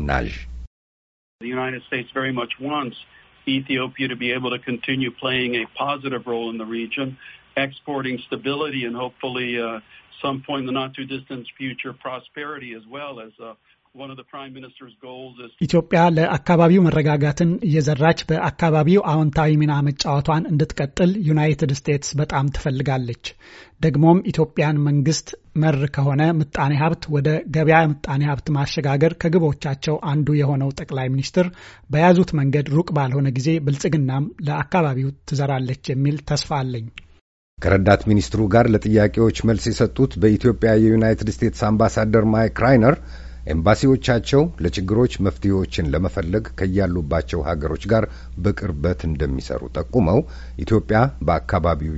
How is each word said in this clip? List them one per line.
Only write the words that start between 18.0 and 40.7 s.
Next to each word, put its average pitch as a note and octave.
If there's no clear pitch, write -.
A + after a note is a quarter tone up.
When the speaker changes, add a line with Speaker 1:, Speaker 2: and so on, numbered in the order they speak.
Speaker 3:
በአካባቢው D#3+
አዎንታዊ D#3
ሚና D3+
መጫወቷን C#3+
እንድትቀጥል D#3+
ዩናይትድ D3+
ስቴትስ C#3
በጣም C#3+
ትፈልጋለች። C3
ደግሞም D#3+
ኢትዮጵያን D3+
መንግስት C#3+
መር D3+
ከሆነ C#3
ምጣኔ D3
ሀብት D#3+
ወደ C#3+
ገበያ D#3+
ምጣኔ C#3+
ሀብት C#3+
ማሸጋገር C#3+
ከግቦቻቸው D#3
አንዱ D3
የሆነው C#3
ጠቅላይ C3
ሚኒስትር C3+
በያዙት F3
መንገድ C#3
ሩቅ E3
ባልሆነ C#3
ጊዜ C3
ብልጽግናም C#3
ለአካባቢው C#3+
ትዘራለች C3
የሚል C#3+
ተስፋ -
አለኝ። B2+
Speaker 1:
ከረዳት G2
ሚኒስትሩ G#2
ጋር A2+
ለጥያቄዎች G#2+
መልስ A2
የሰጡት B2
በኢትዮጵያ G#2+